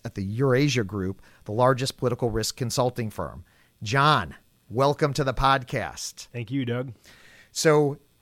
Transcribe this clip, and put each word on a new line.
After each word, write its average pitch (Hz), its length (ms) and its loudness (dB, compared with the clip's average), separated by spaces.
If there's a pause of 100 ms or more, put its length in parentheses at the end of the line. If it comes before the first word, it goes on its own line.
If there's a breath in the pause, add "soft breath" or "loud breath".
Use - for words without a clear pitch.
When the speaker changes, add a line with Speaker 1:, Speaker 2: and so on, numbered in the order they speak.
Speaker 1:
at 110 100 -10
the 101 80 -4
Eurasia 123 640 2
Group, 95 380 -6 (240 soft breath)
the 104 60 -8
largest 127 440 2
political 120 320 -2
risk 110 260 -4
consulting 120 540 -2
firm. 80 380 -10 (360 soft breath)
John, 123 520 2 (340)
welcome 139 460 0
to 151 100 0
the 131 80 0
podcast. 131 960 -2
Speaker 2:
Thank 120 240 -10
you, 135 160 -2
Doug. 120 260 -4 (580 loud breath)
Speaker 1:
So, 151 460 4 (260)